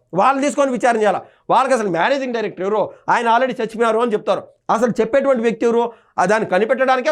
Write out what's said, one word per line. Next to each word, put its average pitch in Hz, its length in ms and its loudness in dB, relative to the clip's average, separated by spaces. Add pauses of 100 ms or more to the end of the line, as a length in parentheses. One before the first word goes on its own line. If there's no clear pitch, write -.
(140)
వాళ్ళు 254 280 2
తీసుకొని 277 280 0
విచారణ 233 300 0
చేయాలి. 202 180 2 (320)
వాళ్ళకి 247 240 2
అసలు 220 140 0
మేనేజింగ్ 240 460 0
డైరెక్టర్ 220 280 -6
ఎవరు, 196 280 -2 (180)
ఆయన 220 180 0
already 240 260 2
చచ్చిపోయినారు 220 460 -2
అని 240 140 0
చెప్తారు. 196 300 -2 (280)
అసలు 226 200 0 (100)
చెప్పేటువంటి 262 420 0
వ్యక్తి 233 240 0
ఎవరు? 233 260 0 (260)
ఆ 175 60 2
దాన్ని 208 240 0
కనిపెట్టడానికే 254 640 0